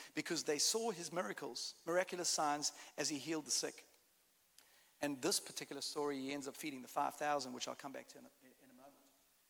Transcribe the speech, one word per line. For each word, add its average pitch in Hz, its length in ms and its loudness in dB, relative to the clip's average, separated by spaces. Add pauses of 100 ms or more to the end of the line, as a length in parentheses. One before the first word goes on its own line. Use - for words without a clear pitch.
(140)
because 156 280 0
they 151 160 2
saw 226 320 4
his 165 220 -4
miracles, 170 600 -2 (120)
miraculous 175 420 2
signs 147 440 4 (260)
as 147 100 2
he 147 100 0
healed 151 280 0
the 131 60 2
sick. - 320 0 (1160)
And 143 220 0
this - 160 4
particular - 420 -6
story, 143 400 0
he 135 120 -2
ends 139 160 -4
up 131 80 -10
feeding 135 260 -6
the 120 60 -12
five 143 260 2
thousand, 147 380 0
which 123 160 -4
I'll 127 80 -4
come 143 160 -10
back 127 160 -10
to 143 100 -18
in 127 60 -18
a, 123 40 -18 (140)
in 131 280 -20
a 127 40 -20
moment. 135 220 -20 (540)